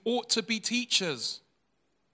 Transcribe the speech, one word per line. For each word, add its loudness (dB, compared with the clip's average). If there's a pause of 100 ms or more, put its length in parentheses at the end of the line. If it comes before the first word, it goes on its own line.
ought 0
to 2
be 0
teachers," 0 (720)